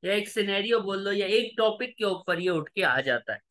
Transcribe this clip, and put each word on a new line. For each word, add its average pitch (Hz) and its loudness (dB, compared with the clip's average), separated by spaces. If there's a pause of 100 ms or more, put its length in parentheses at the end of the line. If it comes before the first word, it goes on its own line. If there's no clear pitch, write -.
या 185 0
एक 208 -2
scenario 202 0
बोल 196 -4
लो 196 -2
या 196 0
एक 226 2
topic 220 0
के 214 -2
ऊपर 185 0
ये 180 0
उठ 160 0
के 190 -4
आ 135 4
जाता 120 0
है। - -10 (120)